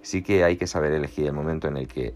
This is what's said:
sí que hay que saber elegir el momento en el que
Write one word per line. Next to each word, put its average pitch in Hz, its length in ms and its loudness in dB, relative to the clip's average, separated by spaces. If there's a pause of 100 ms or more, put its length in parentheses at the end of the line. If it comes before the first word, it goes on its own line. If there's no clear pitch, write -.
sí 92 220 -4
que 95 200 4
hay 87 140 4
que 87 100 -2
saber 76 260 0
elegir 73 340 -2
el 71 60 -2
momento 78 340 -2
en 71 100 -2
el 67 100 -6
que 58 280 -6